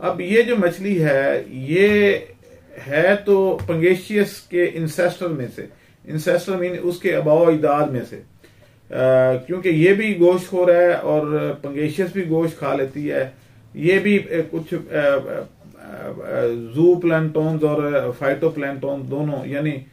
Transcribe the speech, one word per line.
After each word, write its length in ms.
अब 200
ये 220
जो 140
मछली 380
है 500
ये 560
है 380
तो 520
Pungaceous 720
के 140
ancestor 640
में 220
से, 200
इंसेस्टर 480
मीन 220
उसके 340
आबाओ 340
अजदाद 460
में 140
से, 100
अ, 80
क्योंकि 240
ये 240
भी 200
गोश्त 340
खा 180
रहा 160
है 140
और 580
पंगेशियस 500
भी 120
गोश्त 320
खा 160
लेती 340
है। 260
ये 240
भी, 200
अ, 120
कुछ, 420
अ, 40
अ, 220
अ, 460
जू 200
प्लैंटोन्स 680
और 480
phytoplankton 960
दोनों, 360
यानी 480